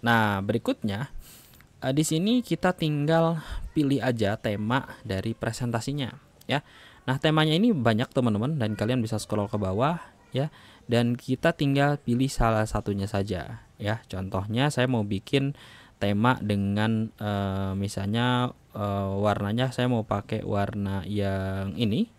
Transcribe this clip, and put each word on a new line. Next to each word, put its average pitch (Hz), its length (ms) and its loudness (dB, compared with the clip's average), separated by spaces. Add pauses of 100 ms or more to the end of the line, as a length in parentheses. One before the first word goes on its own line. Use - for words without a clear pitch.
Nah, 107 400 2
berikutnya, 110 720 -2 (720)
eh, 131 80 2
di 151 80 4
sini 196 400 2
kita 180 320 0
tinggal 165 640 2 (400)
pilih 139 240 2
aja 110 320 2
tema 110 720 -2
dari 101 240 -2
presentasinya 120 800 -4 (400)
ya. 139 160 -2 (400)
Nah, 131 160 2
temanya 156 320 4
ini 214 160 4
banyak 120 400 2
teman-teman 123 480 0
dan 107 160 0
kalian 110 320 0
bisa 110 160 -4
scroll 104 240 -2
ke - 80 -8
bawah 107 480 0 (320)
ya. 139 160 -2 (400)
Dan 120 240 4
kita 131 400 0
tinggal 139 480 2
pilih 120 240 2
salah 113 400 2
satunya 101 400 -2
saja 101 560 -4 (160)
ya. 107 320 -2
Contohnya 98 640 -2
saya 127 160 2
mau 113 160 0
bikin 139 480 -2 (460)
tema 104 400 2
dengan, 104 800 0
eh, 98 560 -2
misalnya, 117 800 -2 (160)
eh, 101 380 -2 (100)
warnanya 104 480 0
saya 127 240 0
mau 113 160 2
pakai - 320 -2
warna 98 640 -2
yang 98 720 -2
ini. 120 320 0 (100)